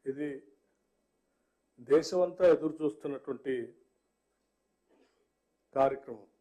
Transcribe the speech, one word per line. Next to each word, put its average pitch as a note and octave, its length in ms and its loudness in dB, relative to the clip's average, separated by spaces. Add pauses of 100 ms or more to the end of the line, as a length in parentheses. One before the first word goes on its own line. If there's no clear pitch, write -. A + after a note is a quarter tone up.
(100)
ఇది C#3+ 200 -6 (1600)
దేశమంతా F3+ 640 2
ఎదురు D#3 260 0
చూస్తున్నటువంటి C#3 760 -6 (2250)
కార్యక్రమం. C3+ 500 0 (160)